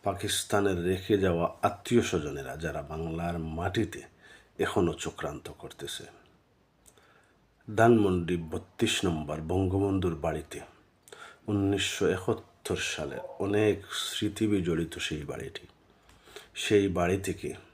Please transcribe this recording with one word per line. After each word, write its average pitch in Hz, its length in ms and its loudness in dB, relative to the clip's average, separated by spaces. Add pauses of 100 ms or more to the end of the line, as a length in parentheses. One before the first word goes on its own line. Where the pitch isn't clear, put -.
পাকিস্তানের 98 800 0
রেখে 92 340 2
যাওয়া 85 320 2 (120)
আত্মীয় - 400 2
স্বজনেরা 73 560 -4
যারা 78 240 -6
বাংলার 82 580 -4
মাটিতে 85 600 -4 (580)
এখনো 87 340 2
চক্রান্ত - 560 -8
করতেছে। - 540 -12 (1700)
ধানমন্ডি 98 600 6
বত্রিশ 87 680 -2
নম্বর 78 360 -2
বঙ্গবন্ধুর 92 760 2
বাড়িতে 78 440 -4 (880)
উনিশশো 98 600 2
একাত্তর - 680 -2
সালে - 420 -6 (200)
অনেক 101 540 2
স্মৃতি - 540 -2
বিজড়িত 85 500 0
সেই 76 260 -6
বাড়িটি। - 440 -10 (880)
সেই 101 320 4
বাড়ি 90 300 2
থেকে 90 360 -6 (200)